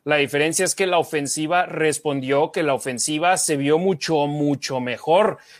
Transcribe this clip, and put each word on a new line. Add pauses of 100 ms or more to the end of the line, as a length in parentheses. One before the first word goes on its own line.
la
diferencia
es
que
la
ofensiva
respondió,
que
la
ofensiva
se
vio
mucho,
mucho
mejor (220)